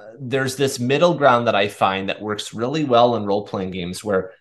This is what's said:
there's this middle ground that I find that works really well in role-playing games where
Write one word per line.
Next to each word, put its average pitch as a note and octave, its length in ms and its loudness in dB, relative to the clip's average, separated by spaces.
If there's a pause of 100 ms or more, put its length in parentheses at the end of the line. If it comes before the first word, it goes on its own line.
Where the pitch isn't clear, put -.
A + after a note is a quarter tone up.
(240)
there's C3 320 -2
this C3+ 240 0
middle D3 360 2
ground B2 320 4
that G#2+ 80 2
I G#2 120 2
find F#2+ 400 0
that - 140 -6
works G#2 320 -6
really C3 300 -4
well A#2+ 320 4
in G#2 100 -4
role-playing G2+ 460 -4
games F2+ 320 -8
where G2 380 -2